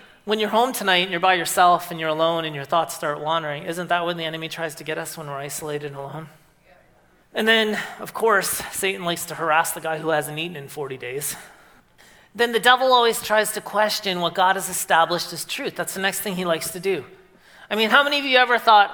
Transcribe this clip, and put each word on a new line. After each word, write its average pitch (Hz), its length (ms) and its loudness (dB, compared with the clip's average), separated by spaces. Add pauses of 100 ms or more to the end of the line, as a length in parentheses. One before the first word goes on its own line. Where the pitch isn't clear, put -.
(260)
when 220 140 0
you're 208 100 0
home 240 240 4
tonight 185 300 2
and 190 80 -4
you're 170 100 -2
by 185 140 6
yourself 170 540 2
and 165 120 -8
you're 160 80 -2
alone 165 340 0
and 156 100 -6
your 139 120 -8
thoughts 165 280 0
start 151 280 -4
wandering, 156 420 -4
isn't 165 240 -6
that 175 180 0
when 170 120 -4
the 160 80 -6
enemy 160 240 -8
tries 160 260 -8
to - 80 -16
get 156 140 -6
us, 160 200 -10
when 156 100 -12
we're 143 100 -8
isolated 147 500 -8
and 139 80 -12
alone? 139 320 -12 (1080)
And 220 140 0
then, 214 320 2 (200)
of - 140 -12
course, 202 480 2 (100)
Satan 190 340 -4
likes 170 200 -2
to 151 100 -10
harass 160 360 2
the 175 80 -8
guy 160 200 -6
who 160 100 -4
hasn't 151 280 -2
eaten 165 200 -6
in 139 100 -12
forty 135 300 -10
days. 127 400 -8 (1000)
Then 240 160 0
the 226 80 0
devil 254 320 6
always 233 300 4
tries 214 320 0
to 202 80 -6
question 202 580 -2
what 170 160 -2
God 190 220 4
has 180 100 -6
established 170 640 2
as 160 140 -10
truth. 254 320 -8
That's 175 160 -6
the 190 80 -6
next 190 180 -2
thing 196 160 -4
he 185 80 -4
likes 165 280 -2
to 180 100 -10
do. 180 240 -2 (640)
I 208 60 -2
mean, 220 140 2
how 277 140 6
many 285 160 0
of 277 60 -4
you 262 120 4
ever 240 220 4
thought, 208 340 6